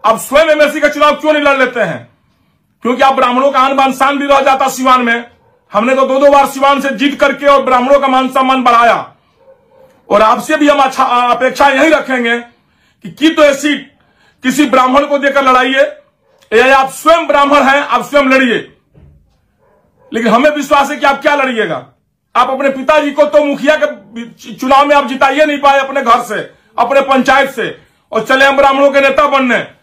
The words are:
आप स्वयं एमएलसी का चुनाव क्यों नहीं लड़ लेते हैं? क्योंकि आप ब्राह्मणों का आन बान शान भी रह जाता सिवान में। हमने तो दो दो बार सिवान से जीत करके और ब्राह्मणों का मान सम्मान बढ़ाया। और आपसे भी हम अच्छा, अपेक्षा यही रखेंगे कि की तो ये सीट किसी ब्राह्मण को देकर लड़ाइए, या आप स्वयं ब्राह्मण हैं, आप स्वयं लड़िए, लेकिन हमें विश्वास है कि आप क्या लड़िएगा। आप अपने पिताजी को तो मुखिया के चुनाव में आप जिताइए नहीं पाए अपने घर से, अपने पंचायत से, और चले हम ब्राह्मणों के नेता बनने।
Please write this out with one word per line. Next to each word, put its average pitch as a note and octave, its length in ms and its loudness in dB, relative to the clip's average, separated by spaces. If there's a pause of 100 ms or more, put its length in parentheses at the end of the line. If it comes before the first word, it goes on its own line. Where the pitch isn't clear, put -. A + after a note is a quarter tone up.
आप A3 160 0
स्वयं D#4 280 0
एमएलसी D4+ 320 0
का D4 80 0
चुनाव D4 260 0
क्यों D4+ 180 -2
नहीं D4 100 0
लड़ C#4 160 2
लेते B3+ 220 -2
हैं? D3+ 280 -6 (760)
क्योंकि B3 180 -2
आप C4+ 120 2
ब्राह्मणों C4 380 0
का C4+ 80 0
आन C4+ 160 0
बान C4+ 180 0
शान C#4 240 -2
भी C#4+ 80 -6
रह C#4 160 2
जाता C4+ 280 0
सिवान B3+ 320 0
में। A#3 220 -2 (480)
हमने A#3 220 0
तो C4+ 120 0
दो C4 120 -2
दो C#4+ 140 4
बार C#4 160 4
सिवान C4+ 320 0
से C4+ 160 -4
जीत C#4 240 -2
करके C#4 260 -2
और C#4 180 4
ब्राह्मणों B3+ 360 2
का C#4 80 -2
मान C4 220 0
सम्मान C4 340 0
बढ़ाया। A#3 440 2 (1000)
और G#3 140 2
आपसे B3 340 -2
भी D4 120 2
हम D4 100 2
अच्छा, C4 260 0
अपेक्षा B3 640 0
यही C#4 220 2
रखेंगे B3 480 -2
कि - 720 -20
की D4+ 200 0
तो D#4 140 2
ये C#4 100 4
सीट - 360 -6 (540)
किसी C4 220 0
ब्राह्मण C4 400 2
को C#4+ 120 -2
देकर C#4 260 0
लड़ाइए, C4 380 2 (680)
या B3+ 240 4
आप C4+ 160 0
स्वयं E4 340 0
ब्राह्मण C#4+ 360 2
हैं, C4+ 160 2
आप A#3+ 260 -4
स्वयं C#4 220 0
लड़िए, C4 300 0 (1600)
लेकिन A#3 160 -2
हमें B3+ 220 4
विश्वास C#4+ 400 0
है D4 60 -8
कि C#4+ 100 -2
आप C#4 160 0
क्या D4 120 0
लड़िएगा। A3 520 -4 (500)
आप B3 140 0
अपने C4+ 180 -2
पिताजी D4 420 -2
को D4 120 0
तो D4 220 2
मुखिया C#4+ 380 -2
के - 720 -12
चुनाव C4+ 320 2
में D4 100 2
आप C#4 100 0
जिताइए C4+ 380 0
नहीं D4 140 -4
पाए C#4 200 2
अपने C4+ 240 -4
घर A#3 200 2
से, - 320 -10 (240)
अपने B3+ 220 0
पंचायत C4+ 500 0
से, F#3 280 -10 (340)
और A3 120 -4
चले C4+ 200 0
हम C#4 120 2
ब्राह्मणों C#4 340 2
के C#4 100 0
नेता C4+ 260 2
बनने। B3 400 -2 (160)